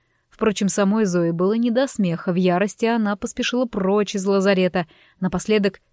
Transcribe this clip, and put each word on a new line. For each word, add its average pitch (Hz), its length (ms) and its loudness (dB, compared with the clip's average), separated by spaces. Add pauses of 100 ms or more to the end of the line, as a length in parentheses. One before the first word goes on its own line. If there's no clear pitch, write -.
(280)
Впрочем, 214 400 -2
самой 208 360 2
Зои 175 260 0
было 180 220 0
не 233 180 0
до 262 160 0
смеха. 180 460 -2
В 170 40 0
ярости 185 500 0
она 220 300 0
поспешила 247 500 -4
прочь 202 480 0
из 190 120 -4
лазарета, 190 600 2 (340)
напоследок 190 600 0 (120)